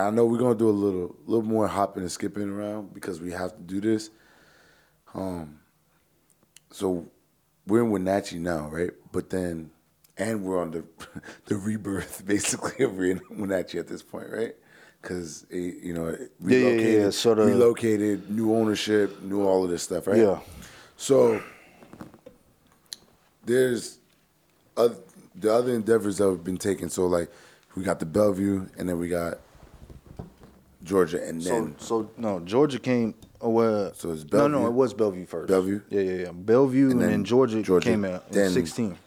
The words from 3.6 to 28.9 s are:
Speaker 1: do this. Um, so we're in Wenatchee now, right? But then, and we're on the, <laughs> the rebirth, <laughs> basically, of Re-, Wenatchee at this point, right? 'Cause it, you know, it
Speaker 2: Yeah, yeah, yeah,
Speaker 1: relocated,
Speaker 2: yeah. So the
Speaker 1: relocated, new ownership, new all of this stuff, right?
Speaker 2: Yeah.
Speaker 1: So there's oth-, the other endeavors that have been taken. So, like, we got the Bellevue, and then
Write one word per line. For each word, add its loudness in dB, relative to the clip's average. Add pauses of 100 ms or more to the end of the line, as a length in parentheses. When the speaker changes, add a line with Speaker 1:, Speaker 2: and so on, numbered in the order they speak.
Speaker 1:
do -6
this. 0 (1040)
Um, -8 (1120)
so -4 (600)
we're 4
in 0
Wenatchee -2
now, -4
right? -4 (220)
But -6
then, -6 (480)
and -4
we're -2
on -4
the, -8 (320)
<laughs> -18
the -4
rebirth, -8
<laughs> -20
basically, -2
of -2
Re-, 0 (120)
Wenatchee -6
at -8
this -12
point, -14
right? -6 (480)
'Cause -10
it, -8
you -8
know, -4
it -10 (120)
Speaker 2:
Yeah, 0
yeah, 6
yeah, 4
Speaker 1:
relocated, 4
Speaker 2:
yeah. 4
So 2
the 6
Speaker 1:
relocated, 2
new 0
ownership, 2
new 0
all 6
of 0
this -4
stuff, -4
right? 4
Speaker 2:
Yeah. 6 (560)
Speaker 1:
So 4 (2000)
there's 0 (800)
oth-, 2 (340)
the 0
other 2
endeavors 0
that 4
have 0
been -4
taken. -4
So, 0
like, 0 (460)
we -4
got -2
the -6
Bellevue, 0 (120)
and -4
then -2